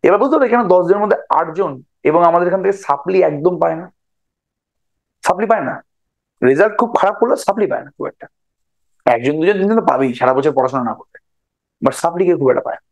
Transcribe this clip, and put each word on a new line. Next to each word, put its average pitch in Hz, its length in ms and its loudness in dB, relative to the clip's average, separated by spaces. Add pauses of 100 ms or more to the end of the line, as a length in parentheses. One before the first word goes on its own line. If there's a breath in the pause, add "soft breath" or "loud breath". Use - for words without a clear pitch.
এবার 190 140 4
বুঝতে 269 140 2
পারলে 269 140 2
এখানে 233 240 0
দশ 180 160 4
জনের 202 160 2
মধ্যে 202 140 0 (200)
আটজন 165 340 -4 (360)
এবং 160 200 2
আমাদের 175 200 2
এখান 190 160 -2
থেকে 196 120 0 (100)
সাপ্লি 180 320 0 (120)
একদম 151 320 -2
পায় 165 180 0
না, 185 60 -16 (1400)
সাপ্লি 190 260 0
পায় 202 160 0
না। 120 60 -8 (760)
রেজাল্ট 185 320 2
খুব 226 180 0
খারাপ 202 220 0
করলে 247 140 2 (120)
সাপ্লি 202 260 0
পায় - 120 -6
না 139 120 -20
খুব - 160 -10
একটা, - 140 -20 (880)
একজন 127 260 0
দুজন 196 200 2
তিনজন 208 200 0
তো - 100 -10
পাবেই 131 200 0 (100)
সারা 127 180 2
বছর 143 200 0
পড়াশোনা 131 320 -2
না - 80 -8
করলে, - 200 -20 (680)
but 135 180 2
সাপ্লি 175 260 -2
কেউ 170 120 2
খুব 131 120 2
একটা 131 160 -2
পায় - 120 -8
না। - 120 -20